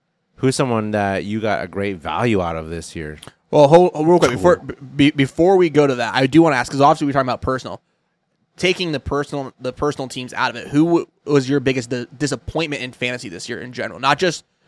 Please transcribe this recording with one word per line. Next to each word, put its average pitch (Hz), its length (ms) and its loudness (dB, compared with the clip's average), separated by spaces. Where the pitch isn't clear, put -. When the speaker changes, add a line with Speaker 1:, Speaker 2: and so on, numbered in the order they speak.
Speaker 1:
Who's 127 200 -2
someone 113 360 -2
that 98 320 -2
you 104 160 -6
got 104 240 -4
a 92 40 -10
great 98 300 -6
value 92 440 -2
out 85 140 -4
of 80 140 -10
this 82 260 -12
year? 78 220 -12
Speaker 2:
Well, 143 180 6
hold, 175 240 6
hold 151 160 -2
real 175 100 6
quick, 151 120 2
Speaker 1:
Cool. 123 80 -4
Speaker 2:
before, 175 180 4
be-, 143 140 4
before 165 480 2
we 180 100 4
go 147 180 4
to 131 100 0
that, 113 180 -4
I 135 120 2
do 139 140 6
wanna 156 160 4
ask, 123 160 -2
'cause 139 80 0
obviously 151 260 4
we're 139 60 -2
talking 131 160 0
about 117 140 -4
personal. 123 400 -6
Taking 180 340 -2
the 135 80 -4
personal, 143 600 -6
the 127 120 -8
personal 139 360 -6
teams 127 260 -12
out 123 160 -2
of 113 60 -10
it, 90 120 -12
who 147 160 4
w-, 170 220 2
was 139 240 0
your 143 100 0
biggest 127 320 -2
di-, 123 160 -6
disappointment 143 680 -6
in 127 100 -10
fantasy 123 380 -6
this 87 180 -12
year 117 120 -8
in 98 120 -14
general? 110 260 -10
Not 135 200 2
just, 175 260 -2